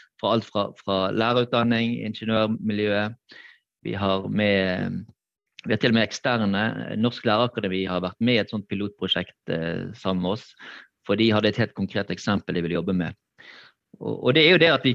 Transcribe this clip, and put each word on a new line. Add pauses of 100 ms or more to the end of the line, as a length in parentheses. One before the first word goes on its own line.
(200)
fra
alt
fra, (160)
fra (180)
lærerutdanning, (100)
ingeniørmiljøet. (680)
Vi
har
med, (640)
vi
har
til
og
med
eksterne. (340)
Norsk
Lærerakademi
har
vært
med
i
et
sånt
pilotprosjekt, (100)
eh,
sammen
med
oss, (640)
for
de
hadde
et
helt
konkret
eksempel
de
ville
jobbe
med. (800)
Og, (160)
og
det
er
jo
det
at
vi